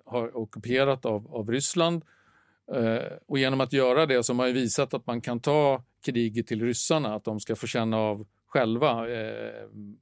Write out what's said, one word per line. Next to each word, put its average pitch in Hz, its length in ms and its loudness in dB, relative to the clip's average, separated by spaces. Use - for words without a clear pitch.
har 120 320 -6
ockuperat 127 680 -2
av, 110 300 -4
av 113 160 -6
Ryssland. 165 520 0
Eh, 117 440 -2
och 139 120 -2
genom 131 220 4
att 131 120 0
göra 135 320 6
det 123 180 4
så 127 100 0
har - 20 2
man 127 120 2
ju 127 60 2
visat 131 400 0
att 131 140 -6
man 117 140 -4
kan 120 180 -4
ta 143 440 4
kriget 117 420 0
till 110 140 -2
ryssarna, 120 540 0
att 104 80 -8
de 110 160 -4
ska 113 160 -4
få 117 120 -10
känna 113 300 0
av 107 300 -2
själva, 117 640 0
eh, 110 580 -10